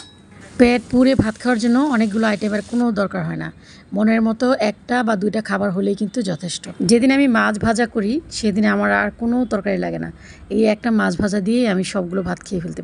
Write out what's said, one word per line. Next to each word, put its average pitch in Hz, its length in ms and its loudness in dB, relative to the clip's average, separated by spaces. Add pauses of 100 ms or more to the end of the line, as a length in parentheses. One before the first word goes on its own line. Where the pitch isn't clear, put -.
(600)
পেট 240 220 6 (100)
পুড়ে 254 220 4 (100)
ভাত 214 180 -4
খাওয়ার 240 220 0
জন্য 240 140 2 (180)
অনেকগুলো 220 360 2
আইটেমের 208 380 -2
কোনো 240 160 0 (140)
দরকার 190 280 -2
হয় 165 160 -6
না, 160 60 -8 (460)
মনের 220 320 2
মতো 226 180 0 (240)
একটা - 260 -6 (120)
বা 226 140 0
দুইটা 214 280 -2
খাবার 196 260 0
হলেই 196 260 0
কিন্তু 214 180 -4 (100)
যথেষ্ট। 170 340 -8 (260)
যেদিন 240 280 6
আমি 277 100 4 (100)
মাছ 214 160 2 (120)
ভাজা 233 200 2 (100)
করি, 214 160 0 (260)
সেদিন 214 360 0
আমার 202 180 0 (100)
আর 208 80 0 (100)
কোনো 233 180 0 (140)
তরকারি 196 340 -2
লাগে 165 200 -6
না, 170 40 -8 (460)
এই 220 80 4 (100)
একটা 220 160 -4 (100)
মাছ 190 220 0
ভাজা 208 260 0
দিয়েই 240 260 0
আমি 185 100 0 (100)
সবগুলো 185 340 -4
ভাত 175 180 -6
খেয়ে 180 180 -6
ফেলতে 165 200 -8